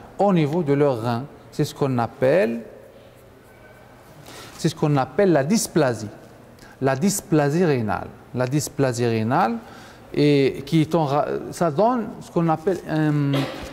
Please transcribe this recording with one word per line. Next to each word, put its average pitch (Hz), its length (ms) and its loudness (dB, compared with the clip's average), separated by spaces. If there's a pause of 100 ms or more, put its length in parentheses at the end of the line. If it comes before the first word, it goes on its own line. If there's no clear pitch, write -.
(180)
au 196 160 4
niveau 160 280 2
de 139 120 0
leur 139 280 2
rein. 120 220 -2 (260)
C'est - 140 -2
ce - 100 -8
qu'on 131 220 -2
appelle 165 640 0 (2000)
C'est 165 60 2
ce - 60 -8
qu'on 147 200 2
appelle 190 340 2
la 143 140 4
dysplasie. 135 640 0 (720)
La 131 160 0
dysplasie 160 680 0
rénale. 107 400 -2 (280)
La 123 120 -2
dysplasie 131 580 -2
rénale, 123 520 0 (580)
et 143 500 2
qui 165 160 2
est 156 140 0
en 165 100 2
ra-, 143 220 0 (240)
ça 170 200 -2
donne 214 360 0 (160)
ce - 80 -20
qu'on 170 180 0
appelle, 160 300 0 (100)
euh, 151 460 0 (380)